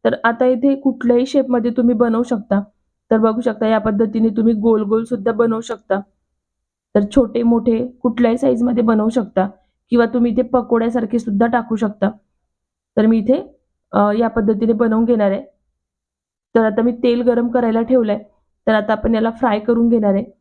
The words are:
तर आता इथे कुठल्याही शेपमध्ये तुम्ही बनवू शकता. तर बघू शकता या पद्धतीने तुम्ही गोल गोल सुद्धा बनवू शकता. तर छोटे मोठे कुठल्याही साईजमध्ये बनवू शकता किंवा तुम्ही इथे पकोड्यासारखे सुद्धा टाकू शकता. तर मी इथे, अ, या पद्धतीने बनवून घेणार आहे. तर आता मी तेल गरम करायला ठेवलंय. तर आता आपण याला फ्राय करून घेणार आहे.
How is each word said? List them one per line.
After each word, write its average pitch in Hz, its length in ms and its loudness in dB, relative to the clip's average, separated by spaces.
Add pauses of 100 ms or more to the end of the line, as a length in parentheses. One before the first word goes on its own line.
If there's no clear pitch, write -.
तर 226 100 0 (100)
आता 233 220 0
इथे 254 280 2
कुठल्याही 247 520 0
शेपमध्ये 247 440 0
तुम्ही 240 240 2
बनवू 233 280 0
शकता. 208 380 -2 (500)
तर 226 80 4
बघू 220 220 0
शकता 226 260 -2
या 220 120 2
पद्धतीने 220 500 0
तुम्ही 226 260 2
गोल 214 280 2
गोल 220 220 -2
सुद्धा 233 280 -4
बनवू 226 280 0
शकता. 220 400 -6 (960)
तर 208 100 2 (120)
छोटे 240 260 2
मोठे 233 440 0 (160)
कुठल्याही 233 360 0
साईजमध्ये 247 440 0
बनवू 220 260 2
शकता 202 380 -2 (440)
किंवा 233 160 2
तुम्ही 240 260 0
इथे 254 100 0
पकोड्यासारखे 240 760 -2
सुद्धा 220 280 0
टाकू 226 300 -2
शकता. 208 340 -2 (880)
तर 220 100 2
मी 226 120 4
इथे, 240 220 0 (520)
अ, 208 260 2
या 226 100 0
पद्धतीने 220 440 0
बनवून 226 320 0
घेणार 220 260 2
आहे. 196 120 -4 (1120)
तर 226 100 4
आता 220 180 0
मी 240 100 0
तेल 240 300 -2
गरम 240 260 0
करायला 233 340 0
ठेवलंय. 226 400 0 (440)
तर 220 80 2
आता 214 180 0
आपण 226 220 0
याला 226 160 0
फ्राय 226 280 -2
करून 233 300 0
घेणार 208 260 2
आहे. 202 100 -2 (160)